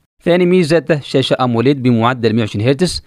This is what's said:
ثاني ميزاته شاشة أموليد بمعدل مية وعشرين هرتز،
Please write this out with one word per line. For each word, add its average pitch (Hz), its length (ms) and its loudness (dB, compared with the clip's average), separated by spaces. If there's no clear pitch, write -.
ثاني 180 220 2
ميزاته 165 540 2
شاشة 135 400 -2
أموليد 127 440 0
بمعدل 117 500 0
مية 113 80 0
وعشرين 107 260 -4
هرتز، 143 400 -2